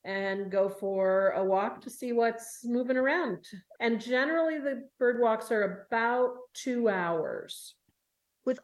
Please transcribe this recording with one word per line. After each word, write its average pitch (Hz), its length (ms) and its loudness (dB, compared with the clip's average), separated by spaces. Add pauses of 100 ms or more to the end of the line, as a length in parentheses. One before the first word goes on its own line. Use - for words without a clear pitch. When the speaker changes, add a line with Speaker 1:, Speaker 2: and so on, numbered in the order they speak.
Speaker 1:
and 196 480 -4
go 196 160 4
for 190 680 2
a 190 80 2
walk 196 360 2
to 254 80 -12
see 247 240 -6
what's 226 520 0
moving 247 320 0
around. 269 480 0 (340)
And 226 220 0
generally 311 560 0
the 269 400 -6
bird 240 240 2
walks 220 300 2
are 196 360 0
about 247 440 2 (240)
two 240 340 0
hours. 170 880 -4 (680)
Speaker 2:
With 262 200 -2